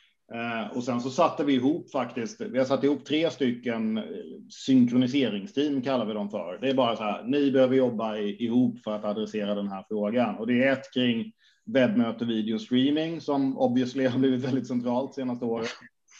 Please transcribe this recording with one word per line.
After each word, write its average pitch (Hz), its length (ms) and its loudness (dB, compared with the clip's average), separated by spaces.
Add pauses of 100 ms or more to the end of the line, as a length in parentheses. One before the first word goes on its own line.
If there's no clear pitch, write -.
(340)
Eh, 117 420 -6
och 123 80 -4
sen 123 160 -2
så 131 100 -4
satte 160 340 2
vi 143 100 4
ihop 135 360 0
faktiskt, 123 500 -6
vi 110 180 -4
har 131 60 2
satt 131 200 0
ihop 139 200 0
tre 156 260 0
stycken, 117 680 -2
eh, 107 60 -4 (460)
synkroniseringsteam 127 1300 2
kallar 127 240 0
vi 107 80 -4
dem 104 160 -4
för. 90 300 -6
Det 135 100 0
är 131 40 0
bara 120 220 2
så 110 60 -6
här, 101 220 -2
ni 139 260 2
behöver 131 260 6
jobba 113 400 0
i-, 104 280 -4
ihop 120 360 2
för 107 120 -4
att 107 120 -4
adressera 104 500 -2
den 101 140 -4
här 95 200 -10
frågan. 107 480 0
Och 107 100 -6
det 123 180 2
är 135 80 4
ett 131 220 -4
kring 120 380 0 (320)
webbmöte, 117 600 2
video, 110 340 -2
streaming 147 640 0
som 139 380 0
obviously 131 480 2
har 127 120 0
blivit 131 260 2
väldigt 131 220 -2
centralt 123 480 -2
senaste 127 300 -6
året. 113 240 -2 (520)